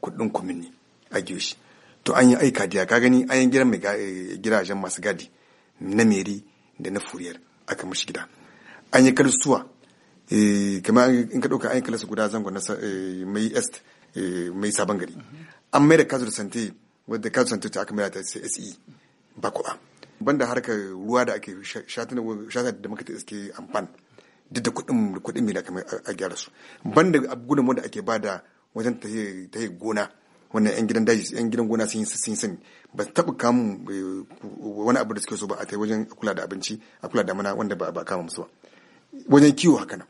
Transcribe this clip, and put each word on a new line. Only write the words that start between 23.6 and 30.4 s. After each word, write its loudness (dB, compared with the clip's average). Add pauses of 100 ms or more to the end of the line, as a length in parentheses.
Duk -6
da 2
kuɗin, 0
kuɗin -2
mai 0
da -2
aka -12
mai -6
a, -8 (140)
a -4
gyara -6
su. -14 (340)
Banda 4 (120)
ab-, -10
gudunmu 4
da -2
ake -10
bada -2 (320)
wajen -2
tahiye, -8
tahiye -6 (100)
gona. -2 (440)